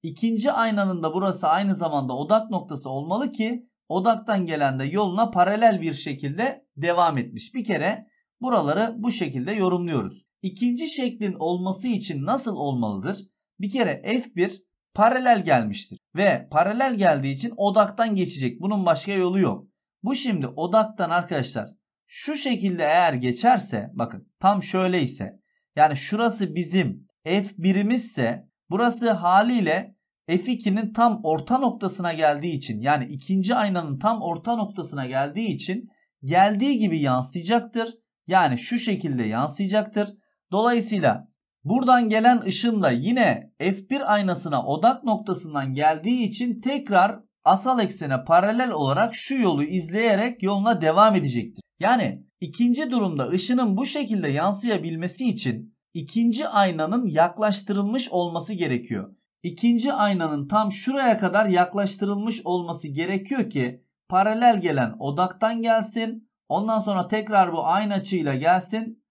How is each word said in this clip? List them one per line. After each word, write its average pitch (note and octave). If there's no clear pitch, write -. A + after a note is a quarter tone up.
İkinci A3+
aynanın G3+
da D#3+
burası F#3
aynı F#3+
zamanda C#3+
odak G#3+
noktası C#3+
olmalı E3+
ki A3
odaktan G3
gelen C#3+
de C3+
yoluna G3+
paralel G3+
bir D#3+
şekilde D3
devam E3+
etmiş. A#2
Bir B3
kere G3
buraları A3
bu A3+
şekilde C3+
yorumluyoruz. F3
İkinci A#3+
şeklin A3+
olması F3+
için E3+
nasıl A#3
olmalıdır? B2
Bir G3
kere G3+
F A#3+
bir F3+
paralel A#3+
gelmiştir A2+
ve F3+
paralel A3
geldiği C#3+
için A3+
odaktan G3+
geçecek. C#3
Bunun G3
başka E3+
yolu F#3
yok. A2+
Bu B3
şimdi F#3+
odaktan F3+
arkadaşlar D#3+
şu -
şekilde G3
eğer D#3+
geçerse, B2
bakın -
tam F#3+
şöyle F#3
ise, -
yani D3+
şurası G#3
bizim E3+
F G3
bir'imizse F#3+
burası A#3
haliyle F#3+
F F#3
ikinin A3
tam A#3
orta D#3+
noktasına F#3
geldiği D3+
için, A2+
yani C#3
ikinci F#3+
aynanın F3+
tam A3
orta F3
noktasına E3
geldiği C#3+
için F#3+
geldiği G#3
gibi E3+
yansıyacaktır. F3+
Yani D#3+
şu A#3+
şekilde D#3+
yansıyacaktır. G3
Dolayısıyla G#3+
buradan A#3+
gelen A3
ışın G#3
da D3+
yine D#3
F F#3+
bir C4
aynasına F3+
odak A3+
noktasından D#3+
geldiği D#3+
için A#3
tekrar A3
asal A3+
eksene E3
paralel G#3+
olarak D#3+
şu -
yolu F3+
izleyerek G3
yoluna G3
devam F#3+
edecektir. C3
Yani F#3+
ikinci A#3+
durumda F3+
ışının G3+
bu C4
şekilde G#3
yansıyabilmesi F#3
için A#2+
ikinci A#3
aynanın F#3+
yaklaştırılmış G3+
olması F3
gerekiyor. A#2+
İkinci A#3
aynanın E3
tam G#3
şuraya B3+
kadar G3+
yaklaştırılmış G3
olması F3
gerekiyor F#3+
ki B2
paralel G#3+
gelen C#3
odaktan F#3
gelsin. A3+
Ondan G#3+
sonra F#3
tekrar G#3
bu D#3+
aynı G3+
açıyla F3
gelsin. F#3